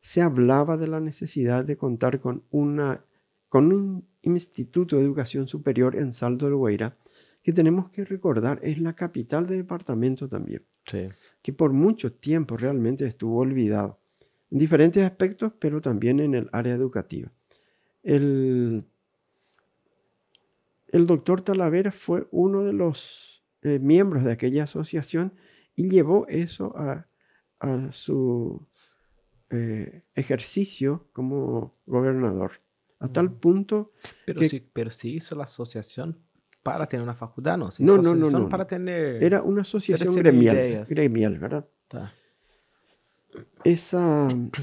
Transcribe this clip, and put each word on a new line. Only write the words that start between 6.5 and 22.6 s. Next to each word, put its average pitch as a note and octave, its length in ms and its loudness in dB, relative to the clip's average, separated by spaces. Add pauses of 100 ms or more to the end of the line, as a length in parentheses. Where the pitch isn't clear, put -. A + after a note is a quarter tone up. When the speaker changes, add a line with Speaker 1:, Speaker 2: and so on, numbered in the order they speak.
Speaker 1:
Guairá, G#2+ 400 -2 (460)
que E3+ 120 0
tenemos F3 340 4
que G3+ 160 -8
recordar D3 580 -2
es D#3 160 -4
la E3 160 -4
capital E3 520 -6
del F#3 120 -4
departamento C3+ 720 -4
también, - 340 -10 (220)
Speaker 2:
Sí. F#2 200 -8 (360)
Speaker 1:
que - 140 -8
por D3 180 2
mucho D#3 400 2
tiempo D3 460 -4
realmente C3 480 -2
estuvo A2+ 320 -4
olvidado G#2+ 600 0 (520)
en C#3 80 -2
diferentes D#3+ 440 4
aspectos, F#3+ 560 -2
pero D3+ 220 -2
también B2 400 0
en C#3+ 140 0
el A#2+ 180 -4
área A#2+ 220 -2
educativa. B2+ 580 -4 (680)
El, C3 840 0 (2000)
el E3+ 180 4
doctor F3 340 2
Talavera F#3+ 520 0
fue - 380 -4
uno G3 320 0